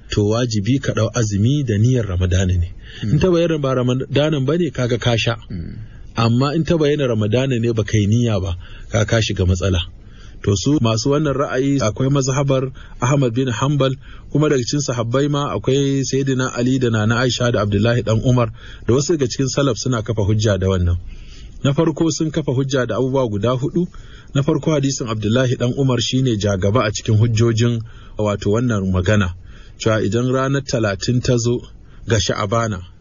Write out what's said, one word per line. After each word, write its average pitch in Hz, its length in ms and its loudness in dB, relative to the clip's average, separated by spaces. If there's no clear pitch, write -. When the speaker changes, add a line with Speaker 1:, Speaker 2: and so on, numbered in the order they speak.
Speaker 1:
to, 104 240 0
wajibi 117 480 0
ka - 120 -4
dau 110 200 0
azumi 110 500 0
da 107 140 0
niyyar 117 320 2
Ramadana 92 480 0
ne. 85 160 -2
Speaker 2:
Hmm. 110 100 -4
Speaker 1:
In 147 80 4
ta 185 100 4
bayyana 165 320 2
ba 131 160 0
Ramadanan 131 720 0
ba 160 100 2
ne, 170 140 0
kaga 123 260 -2
ka 120 180 0
sha. 113 200 0
Speaker 2:
Hmm. - 300 -10
Speaker 1:
Amma 120 380 2
in 165 80 2
ta 180 140 2
bayyana 147 300 2
Ramadana 117 520 0
ne, 117 120 0
baka 113 260 0
yi 101 100 2
niyya 110 340 2
ba, 87 160 -4
ka, 110 160 0
ka 113 160 2
shiga 98 240 0
matsala. 90 320 2
To, 101 140 2
su 143 260 2
masu 113 300 0
wannan 143 260 2
ra'ayi, 135 440 0
akwai 131 280 0
mazhabar 135 600 0
Ahmad 131 320 2
bin 131 180 0
Hanbal, 135 420 0
kuma 147 180 2
daga 135 140 2
cikin 147 180 -2
sahabbai 127 480 0
ma 143 240 -2
akwai 135 520 0
Sayyidina 131 520 0
Ali 127 220 2
da 123 100 2
Nana 113 320 2
Aisha 120 300 0
da 104 100 2
Abdullahi 107 400 2
dan 110 240 0
Umar 123 240 4
da 110 60 4
wasu 147 240 2
daga 131 100 0
cikin 135 220 -2
salaf 135 280 0
suna 120 240 -2
kafa 110 220 -2
hujja 107 360 2
da 95 80 0
wannan. 87 300 2
Na 139 100 2
farko, 160 380 2
sun 160 200 -2
kafa 151 220 -2
hujja 131 340 0
da 107 100 -4
abubuwa 131 320 0
guda 104 280 0
hudu. 170 300 -2
Na 143 80 4
farko, 151 280 0
hadisin 139 380 0
Abdullahi 117 480 0
dan 123 200 0
Umar 131 220 2
shine 131 380 0
jagaba 101 480 2
a 107 60 0
cikin 110 260 0
hujjojin 117 640 2
wato 104 340 0
wannan 110 400 0
magana, 95 420 2
cewa 110 220 2
idan 117 300 0
ranar 135 320 0
talatin 117 600 -2
ta 127 140 2
zo 120 220 0
ga 110 120 2
Sha'abana 107 600 -2